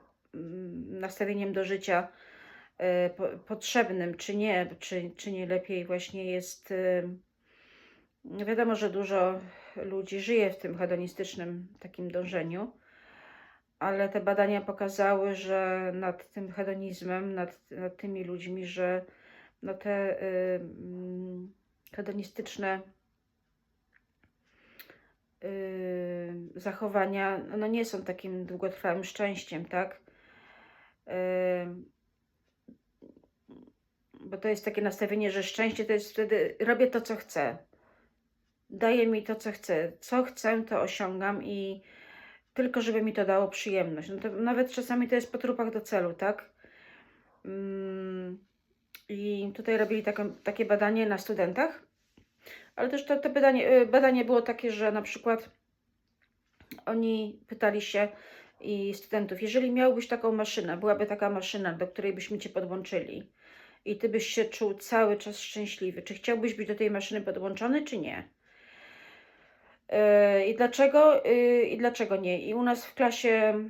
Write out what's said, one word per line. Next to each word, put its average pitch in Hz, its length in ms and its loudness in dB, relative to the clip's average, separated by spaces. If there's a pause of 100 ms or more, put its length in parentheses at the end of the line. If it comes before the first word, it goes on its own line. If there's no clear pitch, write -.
(340)
mm, 175 640 -10
nastawieniem 196 520 -4
do 190 120 0
życia, 190 440 0 (720)
y, 180 300 2
po-, 180 280 -6
potrzebnym, 190 760 -2
czy 202 220 -6
nie, 185 420 0
czy, 175 380 -6
czy - 160 -8
nie 185 140 -6
lepiej 180 380 -2
właśnie 180 480 -6
jest, 180 380 -8
y, 180 380 0 (1160)
no, 202 200 -8
wiadomo, 226 300 2
że 196 160 0
dużo 185 500 2 (360)
ludzi 190 440 -6
żyje 208 300 4
w 190 80 -8
tym 170 200 -8
hedonistycznym 180 920 -6 (100)
takim 180 320 -12
dążeniu, 180 640 -4 (1040)
ale 196 300 0
te 202 120 -2
badania 202 400 4
pokazały, 196 720 0
że 190 600 -2
nad 180 380 -6
tym 196 200 -10
hedonizmem, 190 800 -4
nad, 180 260 -6 (100)
nad 180 260 -8
tymi 190 280 -8
ludźmi, 180 420 -8
że 180 380 -2 (580)
no, 190 120 -6
te, 196 480 -2
y, 185 320 0
mm, 180 1000 -8 (400)
hedonistyczne, 202 880 -6 (2750)
y, 180 880 -6 (220)
zachowania, 196 840 0 (180)
no, 214 100 0
nie 226 180 0
są 196 200 -6
takim 185 420 -8
długotrwałym 185 580 -4
szczęściem, 190 600 -4
tak? 185 360 -4 (1080)
Y, - 40 -10 (3000)
bo 190 240 -12
to 220 100 -2
jest 208 160 -2
takie 208 180 -4
nastawienie, 208 480 0
że 196 120 -2
szczęście 220 420 -2
to 220 80 0
jest 208 200 -2
wtedy: 214 480 0
„Robię 240 260 4
to, 247 140 0
co 226 160 -4
chcę. 143 420 -4 (1120)
Daje 226 360 4
mi 220 160 2
to, 220 120 -4
co 220 180 -6
chcę. 165 480 -2
Co 254 220 2
chcę, 226 400 -2
to 220 180 -2
osiągam 190 640 -2
i 196 380 -6 (720)
tylko 254 280 0
żeby 220 200 0
mi 220 100 0
to 208 120 0
dało 196 240 4
przyjemność”. 175 600 -2
No 196 100 -8
to 220 120 -6
nawet 240 400 0
czasami 247 380 -2
to 254 60 0
jest 240 180 0
po 247 60 -4
trupach 247 320 -2
do 220 100 -4
celu, 180 340 0
tak? - 360 -4 (920)
Mm, 190 920 -6 (680)
i 202 460 -4
tutaj 226 220 0
robili 214 260 2
taką, 208 320 -4
takie 214 300 -4
badanie 208 420 4
na 202 120 0
studentach, 196 720 -2 (880)
ale 247 120 0
też 277 160 -2
to, 285 140 2
to 285 120 0
badanie, 269 420 6
y, 247 140 10
badanie 254 380 6
było 233 180 6
takie, 233 300 -2
że 214 200 2
na 208 100 0
przykład 226 480 -2 (1400)
oni 226 640 0
pytali 208 320 2
się 208 280 2 (520)
i 202 340 -4
studentów: 202 480 -4
„Jeżeli 247 280 2
miałbyś 247 380 4
taką 233 240 0
maszynę, 208 440 -2
byłaby 208 300 2
taka 202 240 0
maszyna, 190 420 -4
do 175 140 -4
której 196 260 -4
byśmy 190 260 -6
cię 208 100 -10
podłączyli 185 760 -6 (640)
i 208 120 -4
ty 226 120 0
byś 220 180 0
się - 180 2
czuł 214 300 -2
cały 214 420 2
czas 208 220 -8
szczęśliwy, 185 640 -6
czy 202 120 -12
chciałbyś 226 400 -2
być 214 140 -6
do 214 60 -2
tej 214 160 0
maszyny 202 300 -4
podłączony, 202 640 -2
czy 269 160 -6
nie?” 113 300 -8 (1600)
E, 208 580 8
i 220 80 2
dlaczego, 269 720 8
y, 240 360 6
i 220 160 2
dlaczego 233 380 2
nie? 180 320 -2
I 214 60 -2
u 240 80 0
nas 240 240 2
w - 80 -18
klasie, 220 760 4